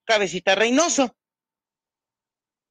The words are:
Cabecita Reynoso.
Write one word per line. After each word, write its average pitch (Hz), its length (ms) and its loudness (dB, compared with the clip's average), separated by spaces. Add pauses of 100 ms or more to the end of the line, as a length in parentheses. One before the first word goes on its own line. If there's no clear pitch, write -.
Cabecita 196 500 0
Reynoso. 254 640 0 (1500)